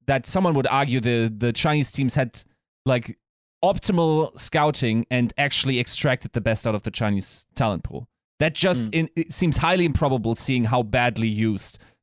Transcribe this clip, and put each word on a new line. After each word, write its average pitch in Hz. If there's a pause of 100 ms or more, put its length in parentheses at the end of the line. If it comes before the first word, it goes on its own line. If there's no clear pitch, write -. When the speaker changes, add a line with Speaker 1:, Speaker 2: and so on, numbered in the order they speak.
Speaker 1:
that 135
someone 185
would 131
argue 131
the, 117
the 117
Chinese 151
teams 135
had, 131 (420)
like, 123 (460)
optimal 165
scouting 135
and 123
actually 135
extracted -
the 120
best 110
out 110
of 101
the 104
Chinese 101 (120)
talent 104
pool. - (320)
That 151
just 185
Speaker 2:
Mm. 196
Speaker 1:
in-, 160
it -
seems 165
highly 180
improbable, 131
seeing 127
how 123
badly 113
used 107 (240)